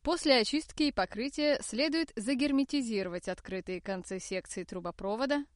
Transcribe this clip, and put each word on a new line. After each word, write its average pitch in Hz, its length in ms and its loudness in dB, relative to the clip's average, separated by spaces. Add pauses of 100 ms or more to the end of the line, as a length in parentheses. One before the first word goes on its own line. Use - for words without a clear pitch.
После 302 360 4
очистки 294 460 0
и 285 80 4
покрытия 269 680 0
следует 302 560 0
загерметизировать 240 1120 0
открытые 185 500 -6
концы 190 400 -6
секций 185 460 -6
трубопровода 214 800 -2 (100)